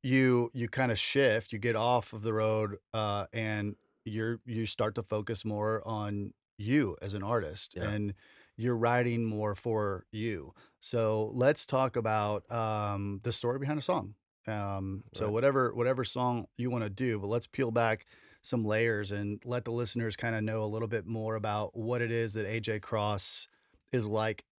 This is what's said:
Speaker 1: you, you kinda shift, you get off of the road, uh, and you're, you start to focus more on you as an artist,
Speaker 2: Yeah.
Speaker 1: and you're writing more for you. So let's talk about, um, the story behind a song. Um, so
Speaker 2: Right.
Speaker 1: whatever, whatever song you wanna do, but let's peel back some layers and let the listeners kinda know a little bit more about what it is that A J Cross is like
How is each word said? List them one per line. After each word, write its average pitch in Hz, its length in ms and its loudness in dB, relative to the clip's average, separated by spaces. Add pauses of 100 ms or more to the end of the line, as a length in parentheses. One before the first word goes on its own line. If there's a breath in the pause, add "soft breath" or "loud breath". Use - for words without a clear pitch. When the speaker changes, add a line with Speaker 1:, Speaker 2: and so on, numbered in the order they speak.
Speaker 1:
you, 127 520 6
you 120 160 -4
kinda 123 260 2
shift, 113 560 2
you 107 80 -6
get 117 160 0
off 117 380 2
of 107 80 -10
the 110 120 0
road, 107 440 2 (160)
uh, 104 400 0
and 107 420 -2 (300)
you're, 110 400 -4
you 113 200 -4
start 104 300 -2
to 113 80 -4
focus 107 400 -4
more 107 420 -2
on 104 480 -4 (240)
you 110 440 0
as 98 140 -6
an 98 80 -6
artist, 101 520 -2
Speaker 2:
Yeah. 90 140 -2
Speaker 1:
and 104 240 -2 (420 loud breath)
you're 120 220 0
writing 117 480 4
more 107 300 -2
for 104 560 -2
you. 107 420 -6 (260 soft breath)
So 110 540 0
let's 127 320 4
talk 131 320 2
about, 107 520 0
um, 104 760 -2
the 120 100 -2
story 123 260 -2
behind 147 200 -2
a - 20 -6
song. 113 340 -2 (320)
Um, 98 560 -4 (100)
so 110 120 -2
Speaker 2:
Right. 104 80 0
Speaker 1:
whatever, 127 400 4
whatever 120 320 0
song 123 400 0 (100)
you 123 140 -2
wanna 117 200 -2
do, 110 300 0
but 101 80 -4
let's 117 200 0
peel 123 240 -2
back 113 340 2 (360 loud breath)
some 117 220 0
layers 107 480 2
and 104 320 -4
let 120 220 -4
the 117 60 -6
listeners 117 440 -2
kinda 113 260 -2
know 110 220 -2
a 107 40 -2
little 110 200 -4
bit 104 200 -4
more 110 280 -4
about 104 400 -2
what 117 260 0
it 113 100 0
is 113 240 0
that 107 100 0
A 113 160 0
J 107 180 -2
Cross 104 680 -2 (420 soft breath)
is 117 160 0
like 107 380 0 (140)